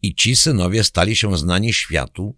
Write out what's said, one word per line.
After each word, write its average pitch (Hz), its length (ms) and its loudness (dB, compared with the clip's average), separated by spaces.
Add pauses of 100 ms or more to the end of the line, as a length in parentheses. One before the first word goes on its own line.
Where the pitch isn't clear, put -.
I - 140 -4
ci 123 200 2
synowie 107 480 2
stali 98 320 2
się 101 220 0
znani 90 360 0
światu 82 640 -4